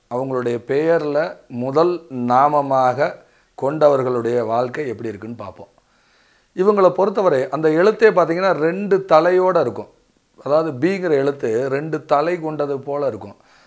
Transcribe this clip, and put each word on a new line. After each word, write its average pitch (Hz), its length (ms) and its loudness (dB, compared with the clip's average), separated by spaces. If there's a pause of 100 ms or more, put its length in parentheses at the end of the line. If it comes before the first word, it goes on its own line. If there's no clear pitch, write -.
(160)
அவங்களுடைய 123 420 -4
பெயரில் 151 760 -2 (160)
முதல் 143 600 -2
நாமமாக 131 1080 0 (440)
கொண்டவர்களுடைய 127 840 0
வாழ்க்கை 123 420 -4
எப்படி 110 220 -8
இருக்குன்னு 110 260 -12
பார்ப்போம். 101 340 -16 (840)
இவங்களை 196 340 4
பொறுத்தவரை 185 600 0
அந்த 156 200 0
எழுத்தே 202 420 4
பார்த்தீங்கன்னா 175 400 2
ரெண்டு 185 560 0
தலையோட 180 540 4
இருக்கும். 107 280 -6 (540)
அதாவது 147 440 0
பிங்கிற 185 220 -2
எழுத்து 135 600 0
ரெண்டு 151 360 -6
தலை 160 340 0
கொண்டது 147 400 -4
போல 143 280 -4
இருக்கும். 101 280 -8 (300)